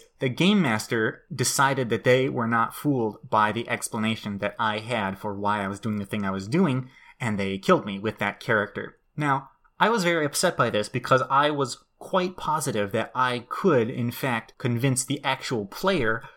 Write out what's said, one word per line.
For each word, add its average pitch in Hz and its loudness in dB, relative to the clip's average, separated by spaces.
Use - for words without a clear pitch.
the 139 0
game 185 4
master 113 0
decided 131 0
that 113 0
they 131 6
were 120 -2
not 117 0
fooled 120 -2
by 107 4
the 107 -4
explanation 110 -4
that 101 -4
I 107 -2
had 107 -4
for 104 -8
why 101 -2
I 95 -2
was 101 -8
doing 107 -4
the 101 -6
thing 104 -4
I 98 -2
was 98 -6
doing, 135 2
and 107 -2
they 98 -2
killed 143 2
me 98 -6
with 107 -4
that 101 -2
character. 107 -2
Now, 143 -2
I - 6
was 220 2
very 165 2
upset 165 0
by 120 4
this 104 0
because 127 2
I 143 4
was 139 -4
quite 185 -2
positive 120 -2
that 113 -2
I 123 0
could, 127 2
in 120 -2
fact, 120 -4
convince 123 0
the 143 -4
actual 131 -2
player 120 0